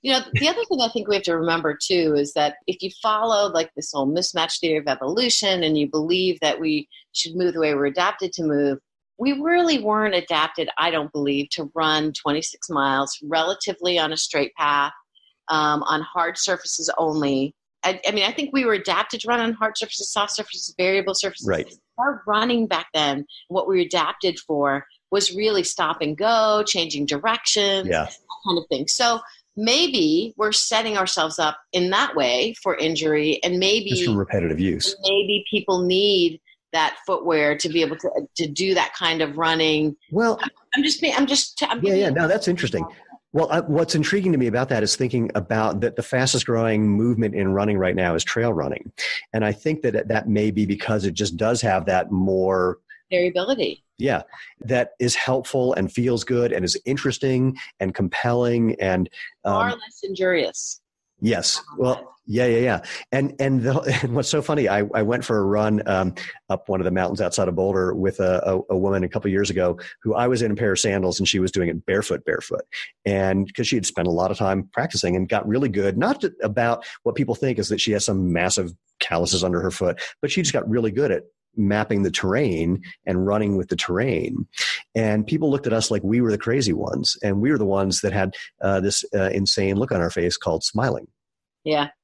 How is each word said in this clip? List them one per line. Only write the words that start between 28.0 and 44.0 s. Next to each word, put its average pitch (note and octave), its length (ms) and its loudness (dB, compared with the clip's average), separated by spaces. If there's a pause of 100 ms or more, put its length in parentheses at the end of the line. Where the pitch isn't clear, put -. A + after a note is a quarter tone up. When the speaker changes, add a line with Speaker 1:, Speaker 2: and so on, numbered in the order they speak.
Speaker 1:
that - 120 -14 (280)
kind F3 140 0
of E3 80 -10
thing. D3 220 -4
So A#3 300 2 (360)
maybe A3 840 2
we're G#3+ 140 0
setting A3 460 0
ourselves F3 420 -2
up D#3 180 0 (140)
in F3+ 200 2
that A3+ 240 0
way C3+ 460 2
for F#3 140 0
injury, D3+ 680 0
and F3+ 160 0
maybe F#3+ 320 2
Speaker 2:
Just - 140 0
from G#2+ 120 2
repetitive F2 420 0
use. F2+ 440 0
Speaker 1:
maybe G3+ 460 0
people G3 340 0
need F3+ 580 2 (320)
that D#3+ 320 2
footwear D3+ 520 2
to D#3+ 120 -4
be E3 120 2
able D#3 160 0
to, - 120 -4 (260)
to E3 120 -4
do F#3 260 -2
that E3+ 240 0
kind E3 240 0
of D3 160 -2
running. D#3+ 580 2 (160)
Speaker 2:
Well, A3+ 280 2 (360)
Speaker 1:
I'm C#4+ 80 2
just D4+ 180 0
being, D4 140 0
I'm C#4 120 2
just, - 360 -2
I'm A#3+ 140 -2
Speaker 2:
yeah, A#3+ 60 -4
Speaker 1:
giving F#3+ 180 4
Speaker 2:
yeah, G3 80 4
Speaker 1:
you C3+ 60 0
Speaker 2:
no, E3 120 2
that's F#3+ 200 2
interesting. B2 360 0 (480)
Well, E3 200 2
I, E3 100 2
what's D#3+ 340 0
intriguing F#3 360 2